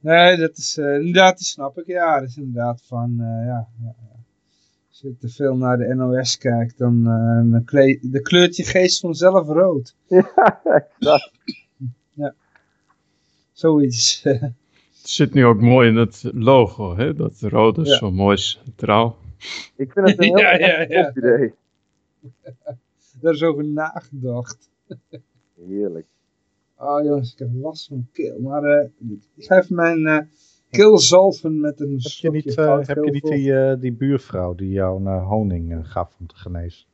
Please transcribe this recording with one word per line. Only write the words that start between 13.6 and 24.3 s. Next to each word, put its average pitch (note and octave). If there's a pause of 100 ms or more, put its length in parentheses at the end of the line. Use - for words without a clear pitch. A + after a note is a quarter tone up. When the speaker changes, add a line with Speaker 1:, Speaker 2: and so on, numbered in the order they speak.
Speaker 1:
<laughs> -
Speaker 3:
Het -
zit -
nu C3+
ook A2+
mooi A#2+
in A2
het A#2
logo, A2+
hè? C#3+
Dat D#3
rode A2
is D#3
Speaker 1:
Ja. C#3
Speaker 3:
zo G#2
mooi G2
centraal. A2+ (600)
Speaker 2:
Ik C3+
vind F#3+
het G3
een F3
heel F3
Speaker 1:
<laughs> -
Ja, F3+
ja, E3+
ja. F3
Speaker 2:
tof C3
idee. A#2+ (680)
Speaker 1:
<laughs> -
Daar E3
is D3+
over D3
nagedacht. C#3 (960)